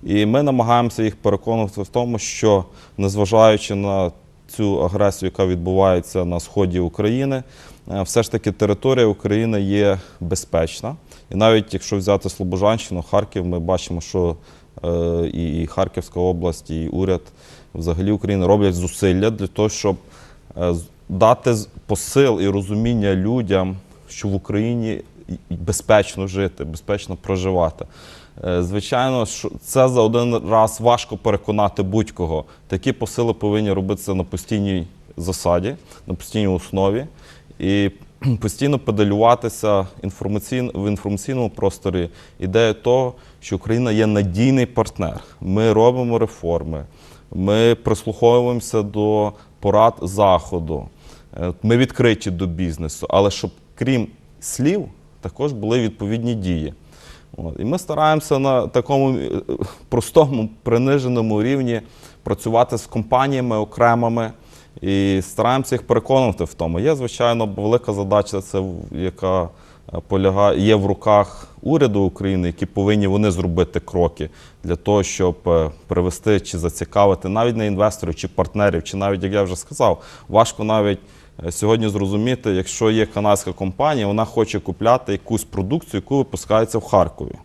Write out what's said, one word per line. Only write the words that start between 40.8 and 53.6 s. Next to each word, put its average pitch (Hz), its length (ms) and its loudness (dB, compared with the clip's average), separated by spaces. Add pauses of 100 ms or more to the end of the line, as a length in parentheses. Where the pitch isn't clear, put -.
в 104 40 0
інформаційному 104 600 -4
просторі 90 580 -2 (320)
ідея 107 320 2
того, 123 420 0 (260)
що - 160 -6
Україна 117 360 0
є 107 140 4
надійний 107 600 2
партнер. - 540 -4 (200)
Ми 107 320 2
робимо 117 460 4
реформи, 80 680 -4 (500)
ми 110 400 4
прислуховуємося 117 1080 0
до 104 500 0 (280)
порад 107 420 4
Заходу, 87 840 0 (520)
е, 87 120 -6 (100)
ми 113 140 4
відкриті 120 540 2
до 90 160 -4
бізнесу, 80 640 -6
але 101 200 4
щоб, - 200 -6 (240)